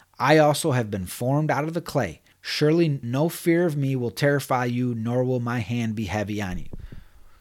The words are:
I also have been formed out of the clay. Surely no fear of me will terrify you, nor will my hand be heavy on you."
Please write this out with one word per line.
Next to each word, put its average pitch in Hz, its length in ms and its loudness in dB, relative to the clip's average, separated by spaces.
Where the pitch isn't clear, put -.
I 147 200 6
also 151 320 4
have 123 200 0
been 95 160 -4
formed 143 440 -2
out 139 140 0
of 165 100 -6
the 170 60 -2
clay. 104 420 -4
Surely 151 640 2
no 131 260 0
fear 170 380 2
of 151 100 0
me 135 200 0
will 120 140 -2
terrify 139 540 0
you, 123 300 0
nor 120 300 0
will 127 160 0
my 120 180 -2
hand 113 380 -2
be 113 80 -4
heavy 104 360 -2
on 90 180 -4
you." - 100 -8